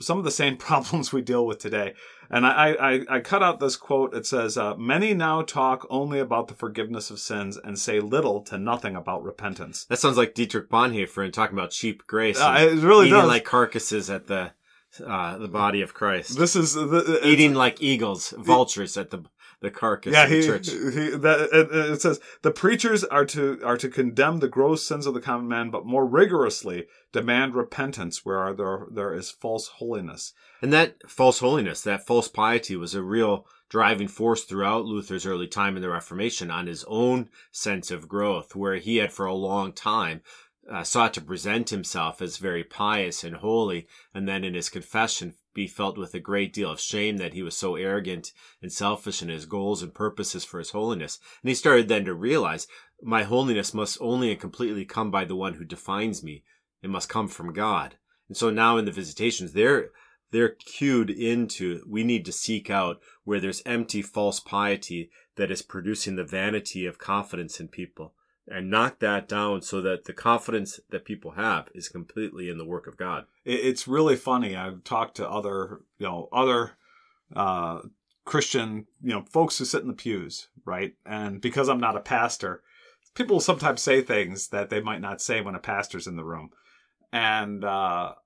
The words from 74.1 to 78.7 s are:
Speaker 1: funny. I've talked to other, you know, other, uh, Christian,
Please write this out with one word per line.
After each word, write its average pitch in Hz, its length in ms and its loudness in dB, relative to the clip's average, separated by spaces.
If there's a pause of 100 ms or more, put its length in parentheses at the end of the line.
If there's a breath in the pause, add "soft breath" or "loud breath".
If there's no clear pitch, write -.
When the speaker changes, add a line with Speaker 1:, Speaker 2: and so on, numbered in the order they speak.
Speaker 1:
funny. 120 380 -2
I've 92 300 -8
talked 113 320 -4
to 107 100 -6
other, 98 540 -6 (180)
you 101 80 -6
know, 87 240 -8
other, 120 420 2 (640 soft breath)
uh, 90 440 -2 (480)
Christian, 113 600 -2 (160)